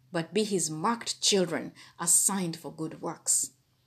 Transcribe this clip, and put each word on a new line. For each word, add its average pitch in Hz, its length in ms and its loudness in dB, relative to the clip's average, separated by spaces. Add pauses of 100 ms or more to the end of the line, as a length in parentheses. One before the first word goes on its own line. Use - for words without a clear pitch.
(120)
but 165 220 -4
be 214 100 4
his 170 280 0
marked 160 500 -2
children, 165 500 2 (280)
assigned 175 580 2
for 151 160 -12
good 156 260 -8
works. - 520 -2 (360)